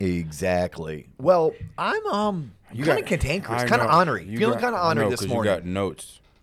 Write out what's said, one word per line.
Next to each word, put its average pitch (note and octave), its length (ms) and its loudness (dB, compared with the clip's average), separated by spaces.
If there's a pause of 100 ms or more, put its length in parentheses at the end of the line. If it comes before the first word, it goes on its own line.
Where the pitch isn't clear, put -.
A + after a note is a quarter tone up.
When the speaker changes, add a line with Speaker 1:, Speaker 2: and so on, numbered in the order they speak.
Speaker 1:
Exactly. E2+ 1040 -2 (100)
Well, D#3+ 360 4 (240)
I'm, C4+ 300 -2
um, G3+ 440 -4 (220)
Speaker 2:
You A#2+ 100 -6
Speaker 1:
kinda E3 200 2
Speaker 2:
got - 60 -8
Speaker 1:
cantankerous, C#3 540 -2
Speaker 2:
I B2 60 0
Speaker 1:
kinda A#3+ 160 4
Speaker 2:
know. D#3 120 4
Speaker 1:
ornery. C3+ 280 2
Speaker 2:
You G#2 120 -6
Speaker 1:
Feeling A3 220 2
Speaker 2:
got, A3 60 -6
Speaker 1:
kinda A#3 140 0
Speaker 2:
I F3 100 2
Speaker 1:
ornery A2+ 160 2
Speaker 2:
know, G#2 60 2
Speaker 1:
this A2+ 100 -2
Speaker 2:
'cause G2 80 -4
Speaker 1:
morning. G#2+ 240 2
Speaker 2:
you F2+ 60 0
got F2 60 -10
notes. F#2 540 -6 (240)